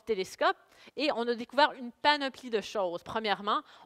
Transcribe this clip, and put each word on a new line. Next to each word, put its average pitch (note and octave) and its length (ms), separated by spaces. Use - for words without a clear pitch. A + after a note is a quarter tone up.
télescope A3+ 500
et C#4+ 160
on A#3 140
a A#3+ 80
découvert B3 380
une A#3+ 180
panoplie C#4 600
de A3 100
choses. F3+ 420
Premièrement, G#3+ 600